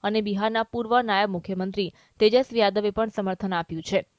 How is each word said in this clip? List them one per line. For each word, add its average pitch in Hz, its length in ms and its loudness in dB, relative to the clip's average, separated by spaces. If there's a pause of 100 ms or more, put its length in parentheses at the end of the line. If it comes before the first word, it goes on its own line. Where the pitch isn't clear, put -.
અને 208 180 0
બિહારના 214 420 0
પૂર્વ 233 380 -2
નાયબ 208 300 0
મુખ્યમંત્રી 185 600 -4 (300)
તેજસ્વી 233 380 4
યાદવે 208 320 2
પણ 220 180 -2
સમર્થન 190 440 -4
આપ્યું 165 300 -4
છે. - 240 -2 (120)